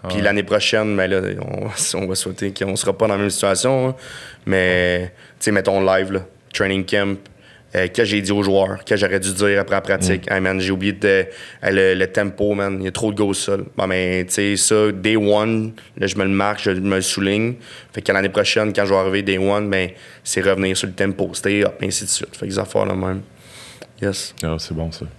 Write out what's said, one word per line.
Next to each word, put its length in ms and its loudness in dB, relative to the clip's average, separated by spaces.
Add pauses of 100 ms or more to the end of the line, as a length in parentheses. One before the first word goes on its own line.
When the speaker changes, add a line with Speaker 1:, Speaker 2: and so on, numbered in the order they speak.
Speaker 1:
Ah 60 -10
Speaker 2:
Puis 80 -2
Speaker 1:
ouais. 60 0
Speaker 2:
l'année 200 4
prochaine, 520 2
ben 140 2
là, 120 2 (200)
on, 280 -6
<laughs> 240 -4 (100)
on 40 -4
va 60 -2
souhaiter 400 -4
qu'on 220 -2
sera 200 -2
pas 120 2
dans 80 2
la 60 0
même 100 0
situation, 580 2
hein. 60 -4 (500)
Mais, 680 2 (280)
tu 60 -6
sais, 60 4
mettons 320 2
live, 280 2
là, 80 -2 (340)
training 320 0
camp, 320 0 (580)
euh, 120 2
que 160 0
j'ai 180 2
dit 100 -2
aux 120 2
joueurs, 420 2
que 100 2
j'aurais 240 0
dû 140 -2
dire 260 2
après 160 0
la 60 0
pratique. 480 0
Speaker 1:
Mm. 40 0
Speaker 2:
Hey, 80 2
man, 180 0
j'ai 120 0
oublié 220 0
de, 140 0
euh, 180 4 (460)
le, 240 4
le 120 0
tempo, 460 0
man. 260 -2
Il 60 -4
y 20 -2
a 40 -2
trop 200 -2
de 60 -4
go 160 2
sol. 320 -2 (100)
Bon, 120 0
mais, 380 0
tu 80 -6
sais, 220 2
ça, 360 4
day 240 0
one, 580 2 (240)
là, 100 0
je 80 -4
me 80 0
le 60 2
marque, 320 2
je 100 0
me 240 0
le 60 0
souligne. 540 0 (380)
Fait 100 -6
que 80 2
l'année 180 2
prochaine, 420 2
quand 140 2
je 80 -2
vais 60 4
arriver 240 0
day 160 0
one, 300 2
ben, 200 0 (340)
c'est 180 -2
revenir 360 2
sur 100 -4
le 60 -8
tempo, 400 -2
stay 320 0
up, 180 -2
ainsi 220 -4
de 40 -6
suite. 260 -4
Fait 100 -8
que 60 -6
les 80 -2
affaires, 260 -2
là, 100 -2
même. 260 -4 (800)
Yes. 320 -4 (100)
Speaker 1:
Ah, 160 -2
c'est 140 -10
bon, 180 -4
ça. 140 -12 (140)